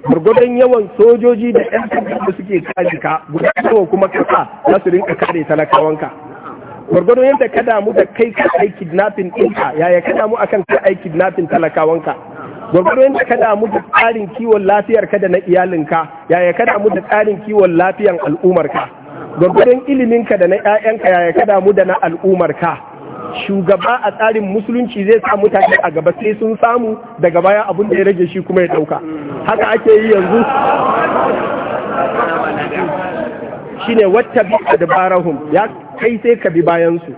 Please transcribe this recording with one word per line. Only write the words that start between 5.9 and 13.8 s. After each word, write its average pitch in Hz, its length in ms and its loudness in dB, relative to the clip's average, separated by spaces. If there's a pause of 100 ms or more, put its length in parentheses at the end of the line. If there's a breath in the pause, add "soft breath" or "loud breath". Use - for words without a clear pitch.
Gwargwadon 233 380 4
yadda 277 240 2
ka - 100 0
damu 220 320 0
da - 120 4
kai 233 260 -2
ka 240 160 -2 (120)
ai 202 200 0
kidnapping 185 560 -2
ɗinka, 151 420 0
yaya 175 240 2
ka - 120 -2
damu 220 260 0
akan 202 240 0
ka - 240 0
ai 190 80 2
kidnapping 180 560 -2
talakawanka. 165 640 0 (560)
Gwargwadon 185 320 2
yadda 269 240 2
ka 233 80 0
damu 220 320 0
da 202 240 -4